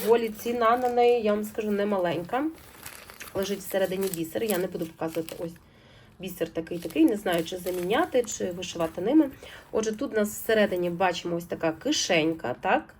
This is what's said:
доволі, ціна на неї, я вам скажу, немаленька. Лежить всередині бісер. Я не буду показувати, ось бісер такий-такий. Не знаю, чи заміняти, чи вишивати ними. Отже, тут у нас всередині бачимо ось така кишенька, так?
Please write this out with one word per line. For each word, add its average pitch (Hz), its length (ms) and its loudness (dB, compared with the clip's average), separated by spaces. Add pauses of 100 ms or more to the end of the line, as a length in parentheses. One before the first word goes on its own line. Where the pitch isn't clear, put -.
доволі, 226 260 4
ціна 233 480 2
на 254 120 0
неї, 240 340 4
я 208 120 2
вам 214 100 -2
скажу, 214 260 -4
немаленька. 202 760 0 (880)
Лежить 196 240 -2
всередині 190 580 -2
бісер. 170 280 -4
Я 202 140 2
не 185 80 0
буду 175 200 -6
показувати, 160 520 -6
ось 175 140 -8 (680)
бісер 180 300 -6
такий-такий. 170 560 0
Не 233 120 4
знаю, 170 280 0
чи 185 120 -8
заміняти, 185 680 0
чи 208 280 -6
вишивати 175 500 -6
ними. 269 300 4 (420)
Отже, 214 200 0
тут 220 200 -6
у 220 40 -4
нас 208 120 2
всередині 196 640 2
бачимо 175 460 0
ось 170 80 -6
така 165 280 -2
кишенька, 160 880 0
так? 226 400 0